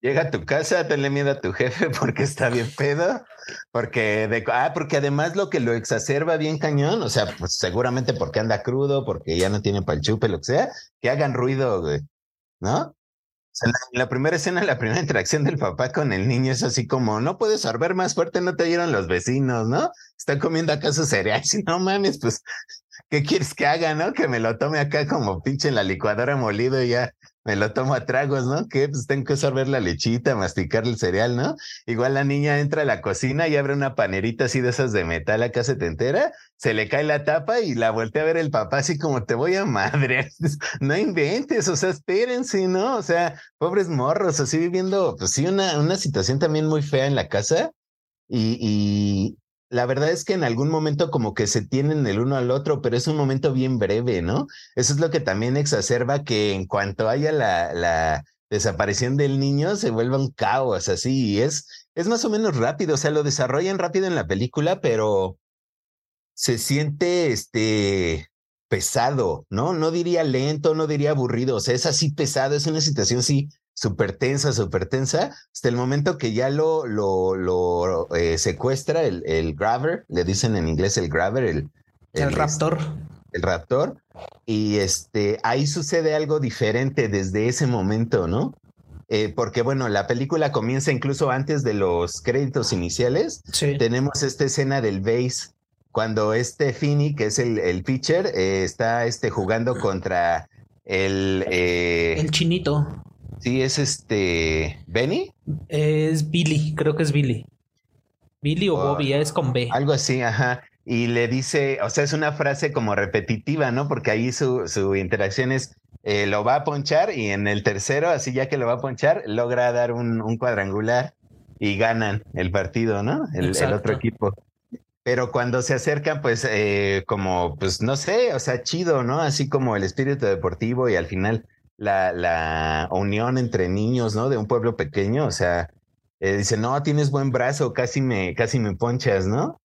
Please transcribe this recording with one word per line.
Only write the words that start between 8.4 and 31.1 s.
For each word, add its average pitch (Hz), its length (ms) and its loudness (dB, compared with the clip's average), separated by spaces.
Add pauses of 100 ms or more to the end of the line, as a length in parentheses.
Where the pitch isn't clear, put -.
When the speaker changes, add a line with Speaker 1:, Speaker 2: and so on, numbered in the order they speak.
Speaker 1:
crudo, 135 420 0
porque 82 320 -4
ya 92 120 2
no 101 120 0
tiene 101 200 0
pa'l 78 200 -2
chupe, 107 280 0
lo 90 100 -2
que - 60 -16
sea, 170 240 2 (320)
que 123 80 0
hagan 139 240 0
ruido, 123 480 0
güey, 73 180 -2 (600)
¿no? 131 340 -2 (500)
O - 100 -20
sea, 117 140 0
la, 123 360 -4
la - 40 -10
primera 139 280 0
escena, 180 260 0
la 139 160 0
primera 120 200 2
interacción 151 440 0
del 143 160 2
papá 113 320 -2
con 143 200 0
el 95 160 0
niño 131 240 2
es 127 120 -2
así 123 240 -2
como, 113 340 0
"No 170 160 -2
puedes 214 240 0
sorber 117 320 0
más 185 220 -2
fuerte, 175 260 0
no 180 140 0
te 170 80 0
oyeron 170 280 0
los 98 160 0
vecinos", 120 600 0
¿no? 202 240 0 (260)
Están - 220 -2
comiendo 160 340 0
acá 147 180 -2
su 151 140 0
cereal, 107 380 0
<laughs> - 20 -4
si 214 160 0
no 175 180 0
mames, 190 400 0
pues, - 220 -2 (680)
¿qué 147 120 2
quieres 147 300 0
que - 140 0
haga, 160 260 2
no? 165 200 0
Que 320 140 0
me 127 120 0
lo 113 180 0
tome 151 220 0
acá 147 280 0
como 110 360 -2
pinche 139 240 -2
en 135 80 2
la 104 80 2
licuadora 104 520 0
molido 127 480 0
y 120 60 0
ya 120 240 0 (320)
me 104 120 0
lo 104 160 0
tomo 135 200 0
a 120 120 -2
tragos, 135 400 0
¿no? 127 240 -2
Que 139 180 0
pues 139 180 -6
tengo 139 200 -2
que 143 100 0
sorber 135 320 0
la 135 140 0
lechita, 113 520 0
masticar 98 540 0
el 120 100 0
cereal, 104 380 2